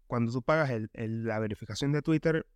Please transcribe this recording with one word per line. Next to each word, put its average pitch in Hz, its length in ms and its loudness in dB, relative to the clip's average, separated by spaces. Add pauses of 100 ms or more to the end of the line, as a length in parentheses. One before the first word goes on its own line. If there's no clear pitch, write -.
cuando 117 260 0
tú 127 100 -2
pagas 156 280 2
el, 110 220 -2
el, 113 320 -4
la 110 140 0
verificación 110 540 -2
de 147 100 0
Twitter, 160 540 2